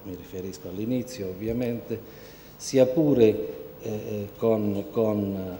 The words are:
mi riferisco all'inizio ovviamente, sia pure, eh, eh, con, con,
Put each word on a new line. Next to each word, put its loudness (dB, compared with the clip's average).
mi -10
riferisco -10
all'inizio -4
ovviamente, -4
sia 6
pure, 6
eh, -2
eh, -6
con, 0
con, -2